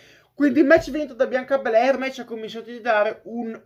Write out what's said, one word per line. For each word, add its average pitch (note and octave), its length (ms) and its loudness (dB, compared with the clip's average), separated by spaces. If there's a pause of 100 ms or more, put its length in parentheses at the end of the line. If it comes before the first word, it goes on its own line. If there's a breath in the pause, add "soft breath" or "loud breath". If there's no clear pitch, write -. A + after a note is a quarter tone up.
(340 soft breath)
Quindi C#4+ 300 2
match D4+ 260 4
vinto D4 240 -6
da A#3 140 0
Bianca C4 320 -2
Belair, B3 380 2
match C4 220 -6
a A#3+ 60 -10
cui A3+ 140 -12
mi A3 100 -10
sento A3 220 -12
di A#3+ 100 -14
dare G#3+ 440 0
un A3+ 400 -8